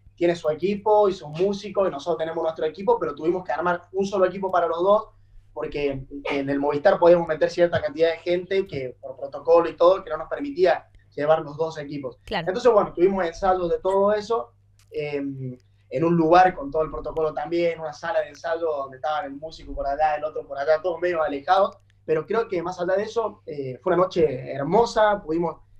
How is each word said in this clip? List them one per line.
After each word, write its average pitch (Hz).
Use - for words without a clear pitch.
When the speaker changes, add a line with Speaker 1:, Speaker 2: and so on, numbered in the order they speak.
Speaker 1:
tiene 170
su 156
equipo 202
y 180
sus 151
músicos 196
y -
nosotros 156
tenemos 165
nuestro 160
equipo, 196
pero 156
tuvimos 170
que 165
armar 175
un 196
solo 190
equipo 185
para 175
los 165
dos 208
porque 143
en 139
el 143
Movistar 143
podíamos 170
meter 160
cierta 170
cantidad 151
de 160
gente 180
que 131
por 131
protocolo 160
y 156
todo, 190
que 156
no 156
nos 156
permitía 147
llevar 151
los 147
dos 156
equipos. 143
Speaker 2:
Claro. 175
Speaker 1:
Entonces, 233
bueno, 202
tuvimos 185
ensayos 180
de 160
todo 196
eso, 214
em, 139
en 135
un 170
lugar 175
con 139
todo 156
el 151
protocolo 151
también, 165
una 156
sala 165
de 151
ensayo 165
donde 139
estaban 151
el 139
músico 143
por 139
allá, 151
el 151
otro 151
por 139
allá, 151
todos 170
medio 175
alejados, 180
pero 156
creo 226
que 175
más 175
allá 180
de 202
eso, 220
eh, 135
fue 180
una 175
noche 139
hermosa, 208
pudimos 160